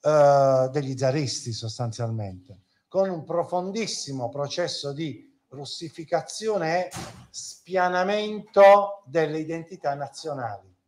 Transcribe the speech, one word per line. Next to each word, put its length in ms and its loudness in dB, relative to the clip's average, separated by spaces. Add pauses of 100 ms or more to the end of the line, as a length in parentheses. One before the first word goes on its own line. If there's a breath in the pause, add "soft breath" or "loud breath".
eh, 680 4
degli 260 -4
zaristi 560 -2
sostanzialmente, 1080 -8 (260)
con 240 0
un 140 -8
profondissimo 1040 -6
processo 640 -6
di 380 -10 (220)
russificazione 1300 -4
e 40 -14 (380)
spianamento 1800 4
delle 340 0
identità 540 -6
nazionali 840 -10 (140)